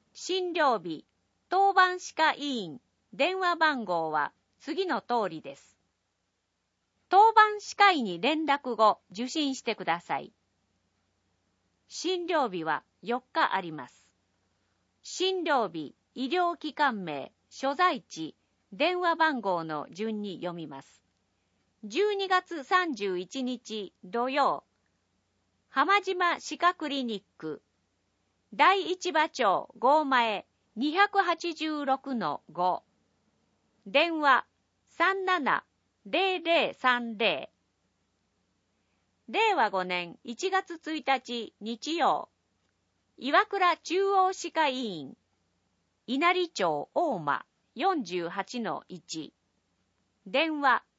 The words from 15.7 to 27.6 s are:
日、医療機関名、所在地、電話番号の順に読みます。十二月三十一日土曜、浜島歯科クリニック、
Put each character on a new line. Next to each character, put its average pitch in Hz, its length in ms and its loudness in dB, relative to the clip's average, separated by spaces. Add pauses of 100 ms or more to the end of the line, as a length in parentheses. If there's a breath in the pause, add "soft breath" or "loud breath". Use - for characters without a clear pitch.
日、 160 240 -10 (200)
医 254 140 -6
療 349 280 0
機 302 160 -10
関 226 320 -2
名、 143 280 -8 (180)
所 269 240 -4
在 330 260 2
地、 160 340 -12 (380)
電 320 260 0
話 349 160 0
番 320 280 0
号 180 200 0
の 156 280 -6
順 208 320 -6
に 196 140 -8
読 170 180 -8
み 165 120 -10
ま 135 140 -14
す。 - 240 -20 (840)
十 392 280 0
二 392 140 -2
月 359 360 0
三 359 300 0
十 196 240 -4
一 185 240 -6
日 220 500 -8 (120)
土 233 260 -4
曜、 254 340 0 (1040)
浜 359 320 2
島 359 400 0
歯 - 160 -10
科 359 160 4
ク 311 160 -8
リ 277 160 -2
ニ 214 160 -6
ッ - 20 -16 (140)
ク、 - 240 -10 (920)